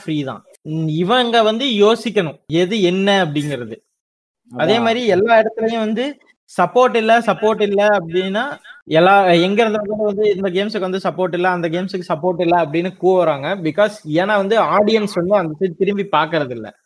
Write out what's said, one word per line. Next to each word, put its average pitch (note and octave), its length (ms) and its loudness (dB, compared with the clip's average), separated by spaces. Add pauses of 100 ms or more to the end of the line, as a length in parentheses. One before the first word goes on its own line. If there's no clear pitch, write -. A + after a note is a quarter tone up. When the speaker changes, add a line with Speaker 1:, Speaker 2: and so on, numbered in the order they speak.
Speaker 1:
ஃப்ரீ D3+ 200 -4
தான். A#2+ 200 -12 (180)
ம், D#3+ 240 -4
இவங்க A3+ 560 0
வந்து A3+ 240 0
யோசிக்கணும் G#3 800 0
எது F3+ 360 0
என்ன F#3+ 420 2
அப்படிங்கிறது. C#3+ 520 -6 (800)
அதே E3+ 220 2
Speaker 2:
அதான். A#3 40 0
Speaker 1:
மாதிரி A3+ 240 0
எல்லா A3 360 4
இடத்துலயும் A3+ 360 -2
வந்து A3+ 400 -4 (440)
சப்போர்ட் B3 320 2
இல்ல, A3+ 260 2
சப்போர்ட் G#3+ 400 0
இல்ல G3+ 260 0
அப்படின்னா F#3+ 720 -2 (260)
எல்லா, F#3 420 4
எங்க F3+ 360 4
இருந்தாலும் G#3+ 340 -2
வந்து G#3 380 0
இந்த F#3+ 160 -2
கேம்ஸுக்கு G3+ 300 -4
வந்து F#3 180 -4
சப்போர்ட் F3+ 360 -4
இல்ல, F3+ 140 0
அந்த F3 200 -2
கேம்ஸுக்கு F3+ 400 -6
சப்போர்ட் F3 320 -2
இல்ல F3 160 2
அப்படின்னு E3+ 440 -2
கூவுறாங்க. F3 640 0
Because G3+ 280 0 (180)
ஏன்னா F#3 280 0
வந்து G3+ 240 2
ஆடியன்ஸ் G#3 540 2
வந்து F3+ 200 0
அந்த E3+ 260 0
சைடு F#3 160 -4
திரும்பி G3+ 260 -2
பாக்குறது D#3 480 -2
இல்ல. A2 360 -12